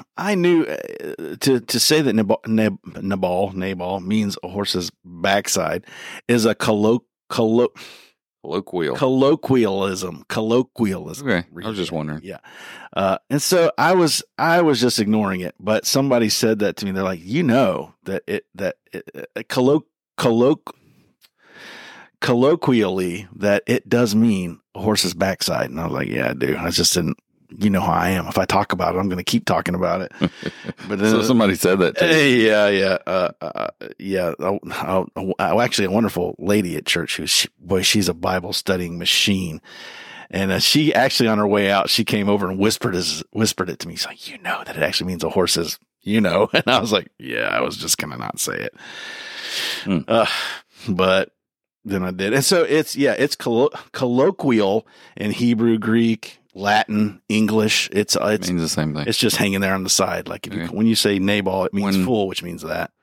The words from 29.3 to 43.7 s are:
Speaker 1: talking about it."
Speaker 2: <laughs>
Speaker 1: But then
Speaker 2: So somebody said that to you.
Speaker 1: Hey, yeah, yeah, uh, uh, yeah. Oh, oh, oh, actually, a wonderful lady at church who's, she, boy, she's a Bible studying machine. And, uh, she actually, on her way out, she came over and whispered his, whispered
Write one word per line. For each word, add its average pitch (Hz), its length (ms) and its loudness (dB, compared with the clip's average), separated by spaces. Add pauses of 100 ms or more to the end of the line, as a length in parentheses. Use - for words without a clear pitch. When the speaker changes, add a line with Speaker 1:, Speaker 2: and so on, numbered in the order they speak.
Speaker 1:
talking 90 300 0
about 90 280 0
it." - 140 -10
Speaker 2:
<laughs> - 360 -4 (360)
Speaker 1:
But 101 100 -4
then 107 120 2
Speaker 2:
So 113 120 4
somebody 110 320 4
said 92 260 2
that 85 180 2
to 175 80 4
you. 165 60 4
Speaker 1:
Hey, 131 340 6
yeah, 104 220 4
yeah, 95 380 2
uh, 92 240 0 (100)
uh, - 280 -6 (300)
yeah. 92 420 -2
Oh, 95 180 -2 (580)
oh, 95 220 -4
oh, 95 220 2
actually, 110 260 0
a 90 40 -2
wonderful 95 480 0
lady 92 380 0
at 76 100 -6
church - 300 -2
who's, 76 140 -6
she, - 180 2 (100)
boy, 92 240 0
she's 95 260 2
a 85 60 -2
Bible 90 380 -4
studying 90 460 -2
machine. 90 600 0 (760)
And, 95 160 0
uh, 92 100 0
she 151 340 4
actually, 123 340 4
on 107 100 4
her 104 80 2
way 101 240 4
out, 98 200 2
she 110 140 2
came 101 240 0
over 101 200 2
and 95 100 -4
whispered 104 360 0
his, 80 280 -4 (100)
whispered 101 380 -2